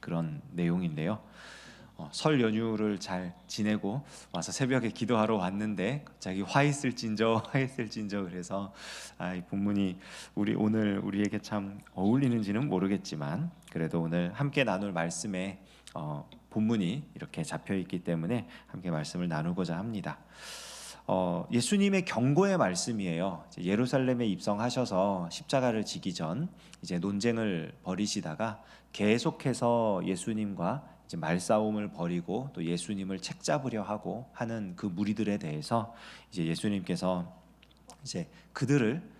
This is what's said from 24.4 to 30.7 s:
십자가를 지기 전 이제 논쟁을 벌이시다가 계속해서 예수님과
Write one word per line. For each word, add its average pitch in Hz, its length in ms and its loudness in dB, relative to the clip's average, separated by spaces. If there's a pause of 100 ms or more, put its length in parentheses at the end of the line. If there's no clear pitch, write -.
십자가를 120 540 0
지기 90 300 -4
전 92 340 -2 (320)
이제 87 180 -4
논쟁을 101 840 0
벌이시다가 101 800 -4 (300)
계속해서 113 1120 2
예수님과 101 880 -2 (200)